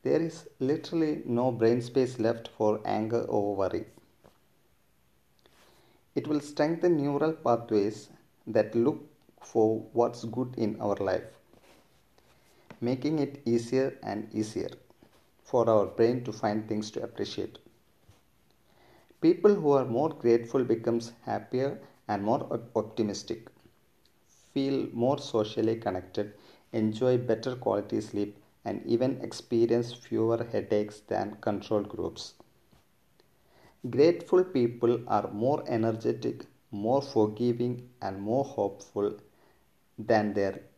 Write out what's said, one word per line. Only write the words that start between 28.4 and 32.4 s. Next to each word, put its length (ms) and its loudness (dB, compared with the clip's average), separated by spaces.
and 200 -6
even 360 0
experience 680 0
fewer 600 -2
headaches 560 -2
than 340 -4
control 400 -2
groups. 520 -8